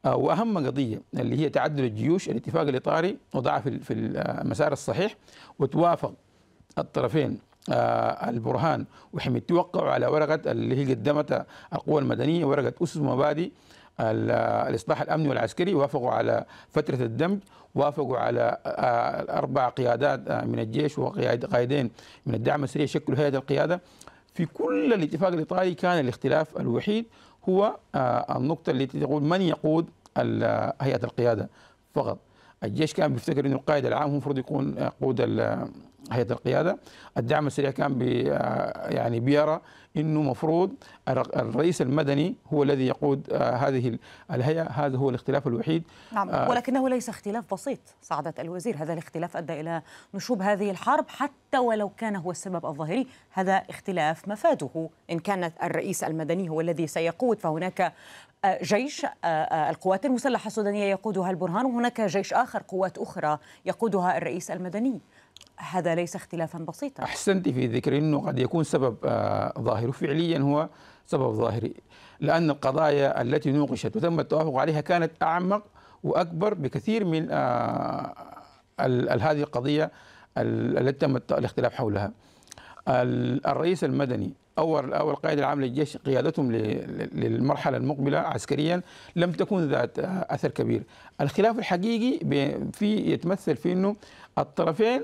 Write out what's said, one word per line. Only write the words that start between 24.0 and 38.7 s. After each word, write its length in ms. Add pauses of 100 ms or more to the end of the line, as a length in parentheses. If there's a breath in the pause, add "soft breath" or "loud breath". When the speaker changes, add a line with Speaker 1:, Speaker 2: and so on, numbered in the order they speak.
Speaker 1:
في 120
كل 480
الاتفاق 360
الإطاري 440
كان 260
الاختلاف 580
الوحيد 480 (440 loud breath)
هو، 260 (200)
آه، 420
النقطة 320
التي 300
تقول 240
من 180
يقود 480 (280)
ال-، 260
آه، 380
هيئة 220
القيادة 460 (440 soft breath)
فقط. 240 (460 soft breath)
الجيش 300
كان 200
بيفتكر 320
إنه 100
القائد 300
العام 180
هو 80
المفروض 260
يكون 400
يقود 440
ال-، 180
آه، 300 (420)
هيئة 200
القيادة. 460 (400 loud breath)
الدعم 300
السريع 240
كان 220
بي-، 380
آه، 580